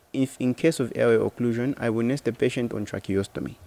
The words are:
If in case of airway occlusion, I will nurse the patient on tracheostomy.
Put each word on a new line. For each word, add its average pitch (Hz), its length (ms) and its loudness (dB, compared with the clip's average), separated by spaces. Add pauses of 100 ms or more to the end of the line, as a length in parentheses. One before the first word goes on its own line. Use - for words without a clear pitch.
(120)
If 131 260 -2
in 127 160 0
case 160 240 2
of 120 160 -2
airway 120 220 6
occlusion, 117 600 0
I 117 140 -2
will 113 140 0
nurse 131 160 0
the 117 120 0
patient 120 400 0
on 104 140 -6
tracheostomy. - 680 -4 (100)